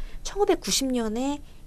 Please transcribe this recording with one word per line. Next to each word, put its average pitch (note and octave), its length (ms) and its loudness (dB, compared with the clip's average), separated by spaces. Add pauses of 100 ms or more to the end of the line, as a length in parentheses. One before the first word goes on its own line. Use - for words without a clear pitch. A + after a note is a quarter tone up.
(240)
천구백구십 E4+ 680 2
년에 B3 500 0 (260)